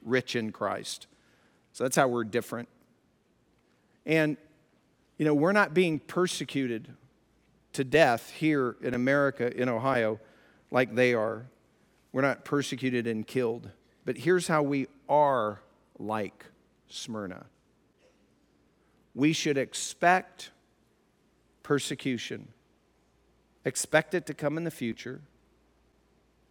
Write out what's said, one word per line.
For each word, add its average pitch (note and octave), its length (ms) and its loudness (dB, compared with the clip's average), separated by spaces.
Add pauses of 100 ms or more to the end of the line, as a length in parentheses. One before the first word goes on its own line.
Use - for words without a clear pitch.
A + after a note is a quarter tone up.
rich B2 320 0
in A2 160 -4
Christ. G2+ 560 -6 (680)
So - 120 -6
that's C3 120 0
how C#3 120 6
we're A#2+ 160 -2
different. A#2 440 -6 (1400)
And, D#3 320 4 (800)
you D#3 80 0
know, D3+ 100 4
we're D#3 180 4
not G3 220 4
being E3 260 4
persecuted C3+ 920 -4 (840)
to C#3 100 0
death C3 460 4
here C#3+ 520 0
in B2+ 120 -2
America, C3 640 0
in B2+ 120 0
Ohio, A#2 500 0 (540)
like A2 240 0
they B2 180 4
are. A2 320 -2 (680)
We're C3 100 -2
not C3+ 220 0
persecuted B2+ 640 -2
and A2 180 -4
killed. A#2 460 -4 (340)
But B2+ 120 -4
here's E3+ 320 2
how D#3 160 4
we C#3 240 0 (200)
are C3+ 520 2 (400)
like G#2+ 460 -6 (420)
Smyrna. G#2 580 -10 (1700)
We D3 180 2
should D3+ 240 0
expect - 920 0 (1120)
persecution. B2+ 840 -4 (1160)
Expect - 500 0
it F3 120 -2
to D3+ 80 -8
come D3 220 -2
in E3+ 80 -4
the E3 80 -6
future. A#2+ 480 -8 (1300)